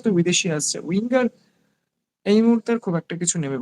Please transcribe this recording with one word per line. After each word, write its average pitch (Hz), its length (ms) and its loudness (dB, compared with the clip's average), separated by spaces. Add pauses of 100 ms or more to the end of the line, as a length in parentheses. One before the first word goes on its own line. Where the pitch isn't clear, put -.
তো 226 40 -2 (100)
বিদেশি 170 280 2 (100)
আসছে, - 200 -4 (120)
উইঙ্গার 240 380 0 (1080)
এই 214 120 6
মুহূর্তে 233 300 2
আর 226 100 0
খুব 180 160 -2
একটা - 200 -10
কিছু 175 220 -6
নেবে 139 200 -4